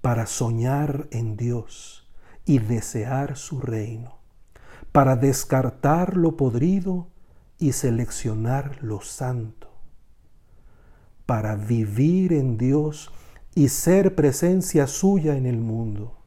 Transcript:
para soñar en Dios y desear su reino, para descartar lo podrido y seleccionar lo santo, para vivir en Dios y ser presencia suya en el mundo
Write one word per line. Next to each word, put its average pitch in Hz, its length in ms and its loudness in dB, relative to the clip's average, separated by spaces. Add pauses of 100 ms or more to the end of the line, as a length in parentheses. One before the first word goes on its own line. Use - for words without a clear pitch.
para 117 260 0
soñar 135 840 -2
en 113 240 -4
Dios - 720 -8 (340)
y 139 140 4
desear 120 800 -2
su - 240 -8
reino, 117 580 -6 (720)
para 131 260 6
descartar 139 1000 2
lo 165 200 2
podrido 175 720 0 (500)
y 143 140 2
seleccionar 123 1080 -2
lo 107 180 -6
santo, 123 680 -8 (1500)
para 107 300 0
vivir 117 800 2
en 131 260 0
Dios 151 540 0 (420)
y 139 140 6
ser 190 460 4
presencia 170 720 2
suya 165 500 2
en 131 100 0
el 120 140 0
mundo 110 680 -4